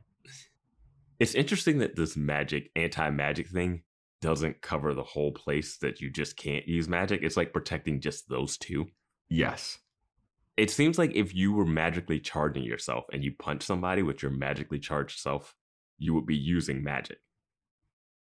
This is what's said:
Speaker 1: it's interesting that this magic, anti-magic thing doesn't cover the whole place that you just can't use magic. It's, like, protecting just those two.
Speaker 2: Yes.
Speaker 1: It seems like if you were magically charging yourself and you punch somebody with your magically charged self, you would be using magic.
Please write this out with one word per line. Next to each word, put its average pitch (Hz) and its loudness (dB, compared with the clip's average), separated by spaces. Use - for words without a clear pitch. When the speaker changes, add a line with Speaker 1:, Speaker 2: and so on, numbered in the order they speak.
Speaker 1:
it's 117 2
interesting 151 4
that - 0
this 80 0
magic, 73 -2
anti-magic 76 0
thing 90 -2
doesn't 80 0
cover 76 -2
the 67 -4
whole 73 0
place 73 -4
that - -4
you 71 -6
just 71 -6
can't 71 -4
use 85 2
magic. 90 0
It's, 78 -2
like, 87 2
protecting 73 -2
just - -6
those 67 -2
two. - -4
Speaker 2:
Yes. - 0
Speaker 1:
It 107 6
seems 160 4
like 175 6
if 92 2
you 95 6
were 104 4
magically 82 2
charging 73 0
yourself 58 -4
and 69 -4
you 67 -2
punch 73 -4
somebody 92 0
with 73 -2
your 69 0
magically 69 -2
charged 71 -4
self, - -4
you 80 2
would 80 2
be 76 2
using 71 0
magic. 71 -4